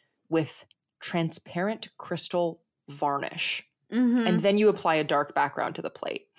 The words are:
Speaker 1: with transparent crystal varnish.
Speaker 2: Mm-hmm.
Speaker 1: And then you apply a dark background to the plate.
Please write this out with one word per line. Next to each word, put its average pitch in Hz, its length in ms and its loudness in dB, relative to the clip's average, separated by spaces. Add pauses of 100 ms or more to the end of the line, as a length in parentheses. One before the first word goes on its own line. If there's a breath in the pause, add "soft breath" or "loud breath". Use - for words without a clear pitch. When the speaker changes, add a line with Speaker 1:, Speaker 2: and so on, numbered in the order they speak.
(300)
Speaker 1:
with 156 360 -2 (340)
transparent 180 1000 -4
crystal 175 640 -2 (280)
varnish. 143 760 -4 (280)
Speaker 2:
Mm-hmm. 240 360 4
Speaker 1:
And 175 140 4
then 202 160 4
you 208 120 6
apply 180 260 2
a 156 80 2
dark 147 300 0
background - 420 -2
to - 60 -10
the - 80 -6
plate. - 380 -8 (120)